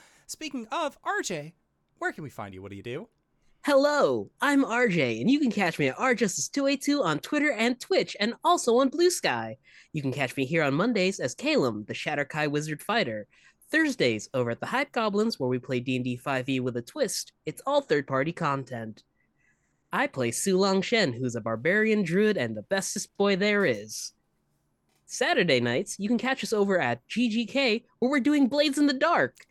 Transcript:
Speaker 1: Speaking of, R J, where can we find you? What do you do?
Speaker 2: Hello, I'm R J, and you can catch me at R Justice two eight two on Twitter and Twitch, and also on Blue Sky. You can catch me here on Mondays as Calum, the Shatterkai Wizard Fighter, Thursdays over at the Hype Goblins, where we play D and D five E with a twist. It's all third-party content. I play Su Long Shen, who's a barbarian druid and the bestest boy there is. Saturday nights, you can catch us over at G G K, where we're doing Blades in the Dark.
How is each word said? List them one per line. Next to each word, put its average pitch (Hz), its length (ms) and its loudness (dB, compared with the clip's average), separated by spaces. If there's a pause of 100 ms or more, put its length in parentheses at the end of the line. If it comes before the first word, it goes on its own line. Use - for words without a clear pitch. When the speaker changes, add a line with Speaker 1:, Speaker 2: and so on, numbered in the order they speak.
(260)
Speaker 1:
Speaking 269 460 -10
of, 269 320 -4
R 392 160 -2
J, 156 320 -6 (460)
where 339 140 -4
can 165 120 -12
we 127 60 -10
find 101 240 -12
you? 92 80 -14
What 98 80 -12
do 101 80 -12
you 98 40 -12
do? 135 260 -8 (580)
Speaker 2:
Hello, 277 640 4 (100)
I'm 277 240 4
R 240 240 2
J, 127 320 2
and 165 100 2
you 285 80 6
can 277 120 0
catch 196 280 0
me 143 100 2
at 131 120 -4
R 247 140 2
Justice - 340 -2
two 277 200 0
eight 277 120 0
two 285 220 0
on 156 160 0
Twitter 294 340 0
and 233 260 0
Twitch, 269 400 0
and 220 140 0 (120)
also 302 340 4
on 269 100 4
Blue 339 220 2
Sky. 117 480 -2 (340)
You 156 80 -4
can 135 120 -2
catch 127 260 -2
me 135 80 0
here 160 160 0
on 139 100 2
Mondays 190 480 0
as 139 140 -4
Calum, 143 520 0
the 117 60 -8
Shatterkai 151 580 -4
Wizard 151 300 -4
Fighter, 131 460 -2 (420)
Thursdays 190 640 0
over 123 200 0
at - 80 -10
the - 60 -10
Hype 277 260 -2
Goblins, 220 480 -2
where 131 80 0
we 127 100 0
play 123 220 -4
D 127 160 -2
and 123 80 -2
D 123 120 -4
five 131 320 -4
E 131 120 0
with 123 160 -4
a 120 60 -6
twist. - 500 -6 (120)
It's - 220 -8
all 285 140 2
third-party 143 500 0
content. 131 720 -6 (920)
I 233 140 0
play 123 240 -2
Su 185 260 0
Long 190 240 4
Shen, 185 320 2
who's 120 220 -4
a 117 60 -6
barbarian 185 640 2
druid 196 320 2
and 113 200 -2
the 107 60 -8
bestest - 540 -6
boy 202 180 2
there 202 300 2
is. 110 480 -4 (960)
Saturday 226 520 2
nights, 120 400 -2
you 196 100 -4
can 233 100 2
catch 262 260 -2
us - 80 -6
over 202 260 4
at 120 300 -2
G 240 200 0
G 220 180 -2
K, 262 380 0 (140)
where 240 100 2
we're 285 120 2
doing 277 260 4
Blades 285 320 2
in 294 80 6
the 285 60 4
Dark. 269 460 0 (120)